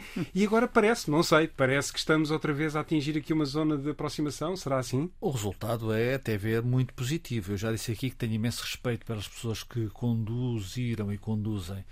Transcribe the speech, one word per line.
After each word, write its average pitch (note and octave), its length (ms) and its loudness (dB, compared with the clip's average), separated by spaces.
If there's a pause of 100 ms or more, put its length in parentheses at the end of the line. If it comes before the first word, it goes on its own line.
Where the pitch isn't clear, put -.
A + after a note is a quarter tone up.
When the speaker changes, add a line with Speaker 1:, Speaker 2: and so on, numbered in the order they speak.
(320)
Speaker 1:
e F#3+ 120 4
agora A3+ 240 4
parece, A3 420 4
não D3 100 6
sei, D#3+ 280 6
parece C3+ 440 2
que - 60 -6
estamos D#3 320 2
outra D#3 220 0
vez D3+ 240 0
a D3+ 40 2
atingir D3+ 380 0
aqui D#3+ 140 -2
uma D#3 120 4
zona D3+ 320 2
de C#3 140 -2
aproximação, D3+ 680 -2
será C3+ 220 0
assim? C3 320 0 (100)
Speaker 2:
O G3+ 100 0
resultado A2 600 -2
é, A#2 220 2
até A#2 220 -2
ver, A2 260 2
muito B2+ 320 2
positivo. A#2+ 600 -4
Eu - 20 0
já A2+ 160 -2
disse A2+ 180 -4
aqui A#2+ 200 -2
que - 60 -10
tenho A2 180 -2
imenso A2+ 280 -2
respeito - 420 -4
pelas G#2+ 220 -6
pessoas - 380 -6
que A2+ 240 -4
conduziram A2+ 1200 -2
e G2+ 60 -4
conduzem, G2+ 720 -4